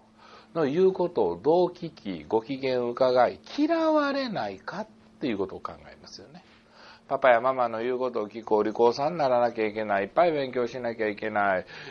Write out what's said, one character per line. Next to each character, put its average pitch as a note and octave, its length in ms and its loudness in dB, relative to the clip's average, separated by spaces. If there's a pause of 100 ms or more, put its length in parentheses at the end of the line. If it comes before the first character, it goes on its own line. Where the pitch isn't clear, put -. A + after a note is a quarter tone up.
(540)
の D#3+ 120 0
言 E3+ 220 4
う F#3+ 40 4
こ F#3 160 0
と A2 220 0
を F2 80 -4
ど E3 280 4
う - 20 0
聞 E3+ 220 -8
き、 E2+ 380 -10
ご A2 140 2
機 C3+ 140 -8
嫌 C3 260 -2
伺 B2 480 2
い、 G2 100 -12 (180)
嫌 D#4+ 340 2
わ D4 200 2
れ C4+ 160 -4
な B2 220 -6
い F#2+ 100 -12
か F#3 220 -10
っ A3 60 -10 (340)
て C#3+ 60 -4
い A2+ 60 0
う F#2+ 40 -4
こ F#2+ 100 -2
と F#2+ 80 -12
を F2 60 -14
考 F2+ 100 -10 (180)
え - 120 -20
ま - 80 -20
す - 120 -20
よ E2+ 60 -20
ね。 E3 160 -20 (640)
パ C3+ 120 -2
パ C3+ 100 6
や A#2 120 6
マ C3 120 0
マ B2 160 0
の A2+ 100 -6
言 B2 160 -2
う - 20 -4
こ B2+ 140 -4
と A2+ 100 -4
を G#2+ 60 -4
聞 A2 160 -12
く、 A2 100 -2
お G#2+ 100 4
利 G#2+ 100 -2
口 A#2 180 4
さ C#3 180 -2
ん F3 40 -8
に E3 60 -8
な C#3 100 2
ら B2 100 2
な A#2 140 0
き A2+ 80 -4
ゃ A2 40 0
い G#2+ 80 -4
け G#2+ 120 -4
な G2+ 160 0
い、 G2+ 40 -2
い - 20 -
っ - 20 -8
ぱ F3 180 2
い E3 60 0
勉 C3+ 180 -4
強 A#2+ 160 -2
し B2+ 120 -8
な A#2+ 160 -6
き A2+ 80 -4
ゃ G#2+ 40 0
い G#2 80 -2
け A2 140 -6
な G2+ 300 2
い、 F2 60 -10 (260)